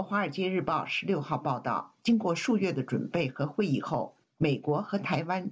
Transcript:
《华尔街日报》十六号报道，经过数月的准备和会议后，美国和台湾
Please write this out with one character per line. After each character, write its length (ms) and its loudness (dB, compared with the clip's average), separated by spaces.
《华 140 -2
尔 120 0
街 180 -2
日 140 0
报》 240 0
十 180 -4
六 160 2
号 160 -2
报 220 0
道， 460 -4
经 120 6
过 200 2
数 200 2
月 160 2
的 120 0
准 240 -2
备 200 0
和 200 -2
会 180 0
议 140 2
后， 340 -4
美 180 4
国 260 0
和 160 -2
台 260 -2
湾 280 -2